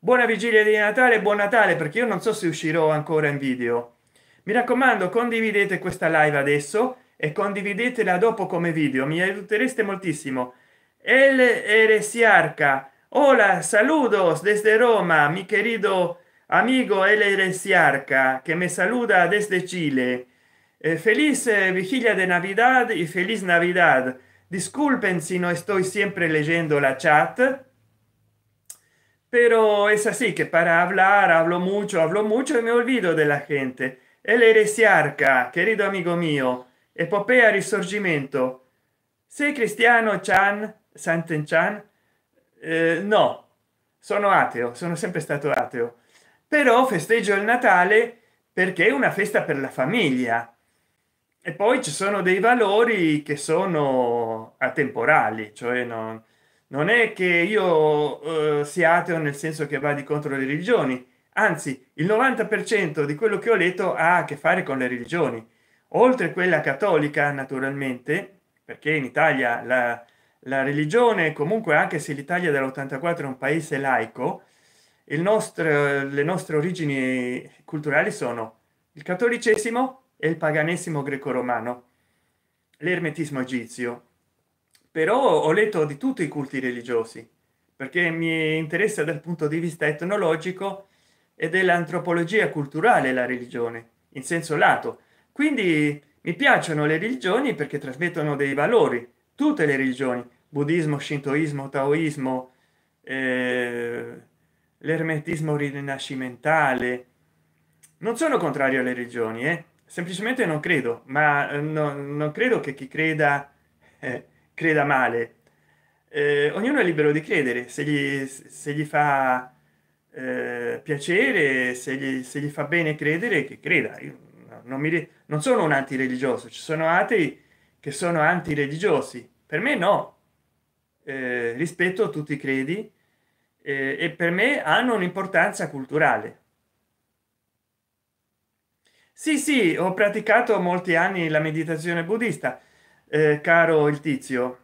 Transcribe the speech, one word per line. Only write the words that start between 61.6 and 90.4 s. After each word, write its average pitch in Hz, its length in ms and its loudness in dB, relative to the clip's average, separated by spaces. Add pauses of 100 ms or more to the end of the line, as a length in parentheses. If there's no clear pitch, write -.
il 156 120 -2
novanta 226 400 2
per 202 160 -2
cento 165 420 -2
di 147 120 -4
quello 202 220 0
che - 120 -2
ho 226 60 4
letto 180 360 0
ha 175 260 2
a 156 60 0
che 147 120 -10
fare 175 260 0
con 135 160 -4
le 127 80 -2
religioni, 123 580 -4 (440)
oltre 214 440 2
quella 175 280 2
cattolica 147 720 0
naturalmente, 135 1080 -6 (260)
perché 147 280 -6
in 151 100 0
Italia 127 640 0
la, 120 400 -2 (380)
la 135 200 -4
religione, 156 720 0
comunque 175 420 -2
anche 180 240 0
se 151 140 -8
l'Italia 160 400 -4
dall'ottantaquattro 139 720 -4
è 139 40 -8
un 127 80 -10
paese 151 420 -4
laico, 127 640 -2 (600)
il 147 140 -4
nostro, 160 840 0
le 139 180 -4
nostre 156 340 -2
origini 135 960 -4 (120)
culturali 151 480 -2
sono 120 480 -8 (320)
il 147 100 -20
cattolicesimo 233 920 0 (280)
e 156 40 2
il 165 80 -2
paganesimo 160 640 -2
greco-romano, 123 840 -6 (920)
l'ermetismo 156 600 -4
egizio. 120 640 -6 (880)
Però 170 500 2
ho 156 80 2
letto 196 340 2
di 147 120 -8
tutti 262 260 -4
i 156 60 -2
culti 139 320 -8
religiosi, 120 680 -6 (460)
perché 170 360 -2
mi 160 460 -2
interessa 170 460 -2
dal 151 180 -4
punto 160 280 -4
di 156 100 -2
vista 160 300 -2
etnologico 180 1000 -4 (480)